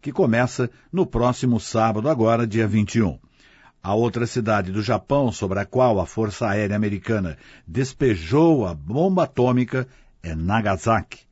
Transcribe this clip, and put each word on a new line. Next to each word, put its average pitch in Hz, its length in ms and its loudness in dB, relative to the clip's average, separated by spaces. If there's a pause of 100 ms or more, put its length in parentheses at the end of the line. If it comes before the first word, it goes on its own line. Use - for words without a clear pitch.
que 143 100 -8
começa 123 580 0 (220)
no 123 140 0
próximo 120 540 0
sábado, 113 500 0
agora, 117 380 2
dia 110 200 0
vinte 104 280 0
e 110 80 4
um. 76 160 -2 (640)
A 95 120 -4
outra 113 320 0
cidade 107 460 -2
do 104 100 -4
Japão 120 500 0
sobre 98 280 -4
a 98 60 -4
qual 120 360 2
a 82 60 -2
Força 110 420 -4
Aérea 104 260 0
Americana 101 640 -2 (300)
despejou 123 960 2
a 87 80 -6
bomba 151 500 0
atômica 127 640 0 (360)
é 82 120 -8
Nagasaki. 101 840 -2 (120)